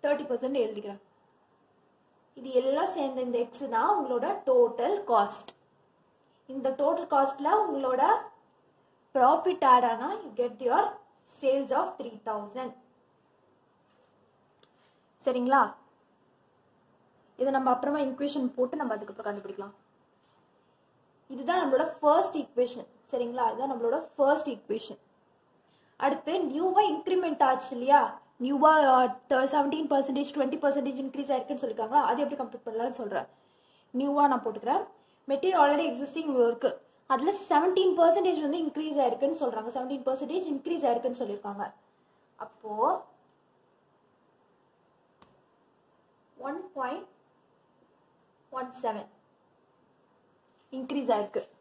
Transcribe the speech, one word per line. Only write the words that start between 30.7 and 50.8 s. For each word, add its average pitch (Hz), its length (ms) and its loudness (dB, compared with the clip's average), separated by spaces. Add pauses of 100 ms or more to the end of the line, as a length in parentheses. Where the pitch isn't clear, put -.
increase 269 300 -6
ஆயிருக்குன்னு 254 300 -4
சொல்லிருக்காங்களா, 226 460 0
அது 240 140 0
எப்படி 277 180 -6
கம்ப்யூட் 240 260 -12
பண்ணலாம்னு 233 320 -6
சொல்றேன். 202 280 -6 (720)
நியூவா 285 340 2
நான் 247 120 -2
போட்டுக்கிறேன். 226 380 -2 (480)
மெட்டீரியல் 330 320 2
already 294 280 4
existing 311 360 -8 (200)
இருக்கு, 233 220 0 (440)
அதுல 277 180 0 (180)
செவன்டீன் 370 520 4
பர்சன்டேஜ் 339 440 4
வந்து 311 200 -2
இன்க்ரீஸ் 294 380 -4
ஆயிருக்குன்னு 277 380 0
சொல்றாங்க. 220 360 -4
செவன்டீன் 254 300 -6
பர்சன்டேஜ் 294 460 -4
இன்க்ரீஸ் 294 340 -4
ஆயிருக்குன்னு 240 340 -2
சொல்லிருக்காங்க. 202 440 -8 (800)
அப்போ - 260 -16 (3750)
ஒன் 285 220 -10 (160)
பாயிண்ட் 269 320 -8 (1500)
ஒன் 254 120 -10 (120)
செவன் 214 260 -6 (1700)
இன்க்ரீஸ் 262 360 -2